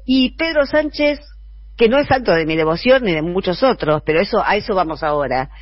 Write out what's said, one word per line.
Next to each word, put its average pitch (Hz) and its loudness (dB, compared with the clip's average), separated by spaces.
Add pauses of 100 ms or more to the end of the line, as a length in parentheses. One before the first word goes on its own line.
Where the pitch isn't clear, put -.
y 262 0
Pedro 320 0
Sánchez, 294 -2 (560)
que 226 4
no 262 2
es 285 2
santo 254 2
de 165 0
mi 160 -2
devoción 170 2
ni 185 0
de 156 -2
muchos 175 -2
otros, 151 0
pero 160 2
eso, 202 0
a 180 0
eso 208 -4
vamos 160 -2
ahora, 143 -2 (120)